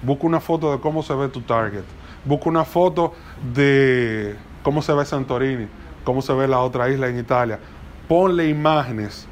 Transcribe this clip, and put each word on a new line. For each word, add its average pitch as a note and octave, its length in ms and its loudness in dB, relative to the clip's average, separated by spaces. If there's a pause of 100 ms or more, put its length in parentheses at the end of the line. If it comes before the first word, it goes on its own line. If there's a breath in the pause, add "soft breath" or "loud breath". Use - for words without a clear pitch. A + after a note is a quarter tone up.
Busca C#3 260 0
una E3 120 2
foto D#3+ 320 0
de C3+ 80 -2
cómo D#3 240 -2
se D3 100 -6
ve C3+ 140 -2
tu C3 140 -8
target. A2 420 -2 (400 loud breath)
Busca C#3+ 260 0
una D#3+ 160 2
foto F3 480 2 (400 loud breath)
de B2 840 2 (280)
cómo D3 180 2
se D3+ 120 0
ve C#3+ 120 2
Santorini, B2+ 640 -2 (360 loud breath)
cómo C3 180 0
se C3+ 120 -2
ve C3+ 140 2
la C3 120 2
otra B2+ 300 0
isla C3+ 180 0
en B2 120 -2
Italia. A#2+ 400 0 (480 loud breath)
Ponle F3 400 4
imágenes D3 840 0